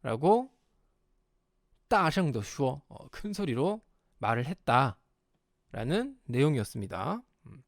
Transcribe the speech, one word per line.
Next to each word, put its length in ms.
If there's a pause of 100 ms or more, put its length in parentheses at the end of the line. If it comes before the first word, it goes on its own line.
라고 500 (1400)
大声地说, 1000
어, 220
큰 220
소리로 480 (360)
말을 280
했다라는 1800
내용이었습니다. 960 (240)
음. 220